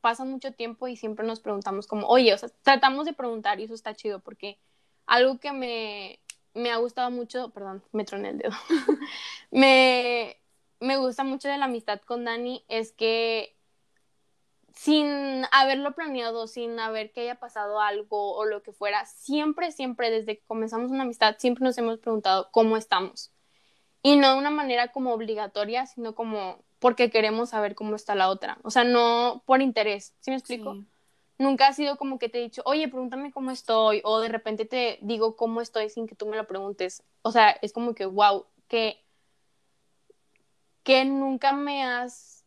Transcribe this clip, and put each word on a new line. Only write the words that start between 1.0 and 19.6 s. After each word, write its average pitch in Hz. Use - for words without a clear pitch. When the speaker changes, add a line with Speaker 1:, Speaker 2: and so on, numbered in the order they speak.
Speaker 1:
nos 226
preguntamos 202
como, 208
oye, 240
o 196
sea, 233
tratamos 269
de 330
preguntar 214
y -
eso 220
está 220
chido, 202
porque 202
algo 254
que 285
me, 220
me 240
ha 233
gustado 247
mucho, 247
perdón, 196
me 214
troné 202
el -
dedo, -
<laughs> 294
me, 254
me 269
gusta 254
mucho 269
de 277
la 277
amistad 220
con 240
Dani 240
es 226
que 226
sin 285
haberlo 269
planeado, 233
sin 233
haber 220
que 240
haya 240
pasado 214
algo 208
o 214
lo 208
que 208
fuera, 208
siempre, 302